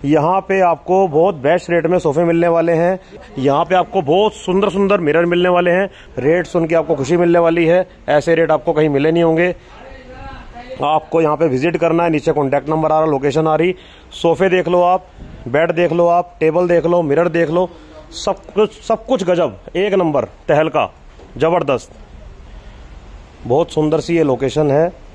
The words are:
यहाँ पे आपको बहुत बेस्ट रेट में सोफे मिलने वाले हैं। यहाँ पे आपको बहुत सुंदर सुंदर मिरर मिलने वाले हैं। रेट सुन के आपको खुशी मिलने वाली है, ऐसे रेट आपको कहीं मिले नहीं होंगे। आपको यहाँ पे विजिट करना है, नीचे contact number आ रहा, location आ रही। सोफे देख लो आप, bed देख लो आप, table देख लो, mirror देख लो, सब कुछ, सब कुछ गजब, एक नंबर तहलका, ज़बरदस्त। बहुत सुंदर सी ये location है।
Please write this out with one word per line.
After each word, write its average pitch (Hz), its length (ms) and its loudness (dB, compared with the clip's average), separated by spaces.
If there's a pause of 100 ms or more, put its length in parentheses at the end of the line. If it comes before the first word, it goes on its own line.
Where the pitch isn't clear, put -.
यहाँ 156 360 2
पे 190 200 -2
आपको 180 480 2
बहुत 165 260 2
बेस्ट 156 360 -2
रेट 170 160 0
में 175 120 2
सोफे 156 260 0
मिलने 170 240 2
वाले 170 240 0
हैं। 175 280 0 (380)
यहाँ 143 260 0
पे 170 100 -2
आपको 180 280 0
बहुत 190 320 2
सुंदर 196 340 -2
सुंदर 196 320 0
मिरर 160 240 2
मिलने 175 240 0
वाले 175 220 2
हैं। 185 200 0 (280)
रेट 160 280 0
सुन 165 200 -2
के 165 80 -2
आपको 160 200 0
खुशी 135 220 -2
मिलने 170 220 2
वाली 170 280 2
है, 180 220 2 (200)
ऐसे 151 260 2
रेट 160 160 0
आपको 156 220 0
कहीं 151 160 2
मिले 143 240 2
नहीं 170 100 2
होंगे। 165 340 0 (1300)
आपको 156 380 0
यहाँ 151 140 2
पे 160 120 2
विजिट 143 280 -2
करना 165 280 0
है, 170 60 0
नीचे 156 220 0
contact 135 360 -2
number 156 240 0
आ 156 60 2
रहा, 160 80 2
location 147 400 0
आ 156 100 2
रही। 175 180 0 (480)
सोफे 170 260 2
देख 175 200 0
लो 180 140 2
आप, 180 240 0 (420)
bed 160 240 0
देख 165 200 0
लो 175 140 2
आप, 170 340 0
table 165 280 2
देख 170 180 2
लो, 175 160 2
mirror 160 260 0
देख 160 220 -2
लो, 175 200 -2 (420)
सब - 240 -6 (180)
कुछ, 214 260 -2
सब - 260 -4
कुछ 220 180 -2
गजब, 165 340 0 (180)
एक 202 180 -2
नंबर 151 300 0
तहलका, 151 680 -2 (440)
ज़बरदस्त। 147 520 -2 (1600)
बहुत 139 260 0
सुंदर 156 280 0
सी 170 160 -2
ये 165 60 2
location 135 480 0
है। 160 340 0 (100)